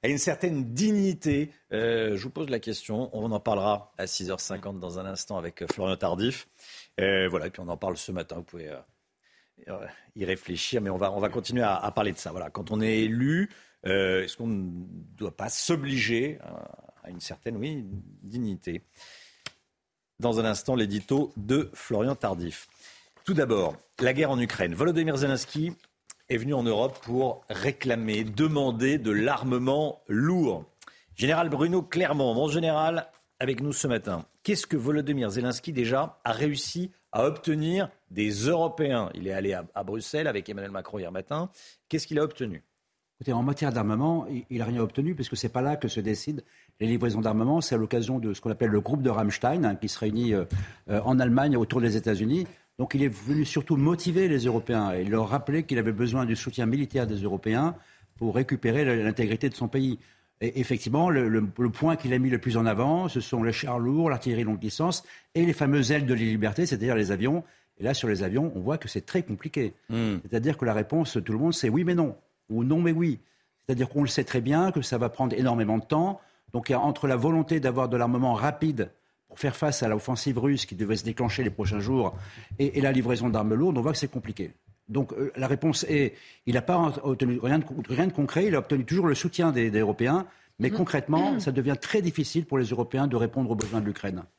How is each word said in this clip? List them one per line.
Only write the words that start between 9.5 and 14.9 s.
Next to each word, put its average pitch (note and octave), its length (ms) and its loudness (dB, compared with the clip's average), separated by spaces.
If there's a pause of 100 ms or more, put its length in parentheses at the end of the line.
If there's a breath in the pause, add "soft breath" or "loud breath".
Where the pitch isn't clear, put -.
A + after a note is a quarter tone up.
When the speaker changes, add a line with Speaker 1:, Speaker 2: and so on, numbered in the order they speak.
Speaker 1:
euh, G2 180 -10 (300 loud breath)
y G2+ 80 -4
réfléchir, F#2 560 -2
mais G2 100 -2
on F#2 60 -2
va, F#2+ 160 0
on G2+ 80 -4
va G#2 80 0
continuer B2 340 -2
à, G2+ 140 2
à G2+ 160 -4
parler G#2 200 0
de - 60 -8
ça. - 120 -10
Voilà. E2 200 -8
Quand G2+ 200 -10
on G#2+ 100 -2
est A2 220 2
élu, C3+ 480 2 (360 loud breath)
euh, F#2+ 380 2
est-ce F2+ 120 -8
qu'on A#2 100 -6
ne G2 240 -2 (460)